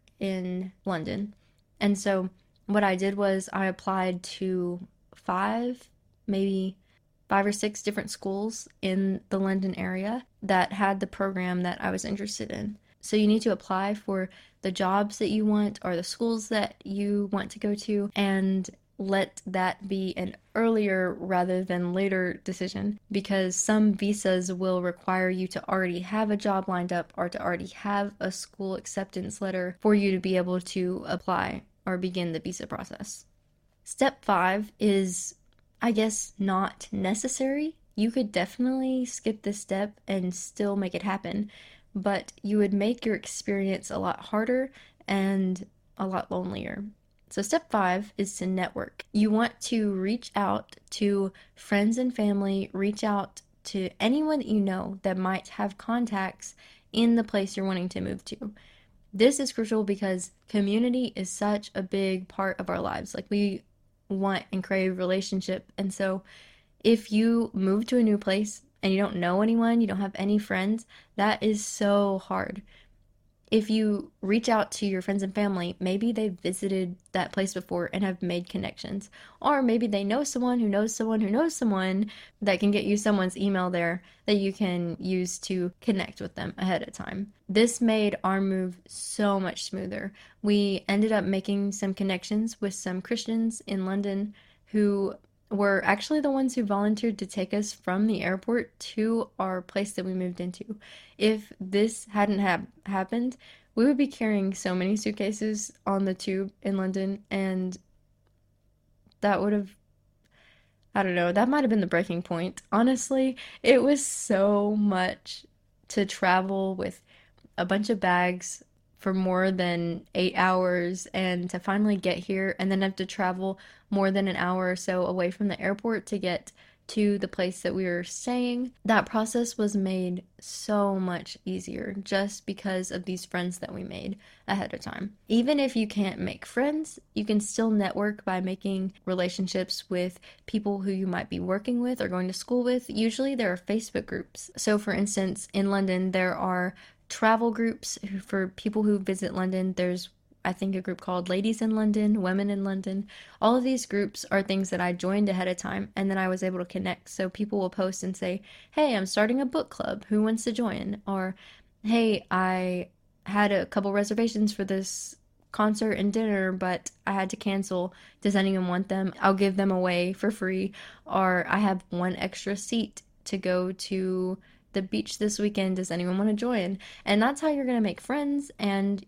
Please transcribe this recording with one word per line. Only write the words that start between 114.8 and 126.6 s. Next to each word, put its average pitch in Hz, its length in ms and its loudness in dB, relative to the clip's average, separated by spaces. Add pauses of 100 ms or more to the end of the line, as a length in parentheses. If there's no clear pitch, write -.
to 202 160 2
travel 190 720 2
with - 260 -6 (560)
a 175 80 0
bunch 196 240 0
of 214 120 2
bags 180 640 2 (360)
for 190 160 0
more 185 360 2
than 175 540 0 (100)
eight 180 220 2
hours 180 800 2
and 180 340 0
to 185 100 -6
finally 208 380 2
get 185 220 0
here 190 400 -2
and 190 120 0
then 190 120 2
have 190 140 0
to 185 100 -4
travel 185 520 -2 (320)
more 196 200 4
than 196 160 2
an 185 80 0
hour 185 360 0
or 185 60 0
so 180 300 0
away 180 240 0
from 208 160 -2
the 190 140 -2
airport 202 440 -2
to 202 140 -4
get 180 320 -4 (380)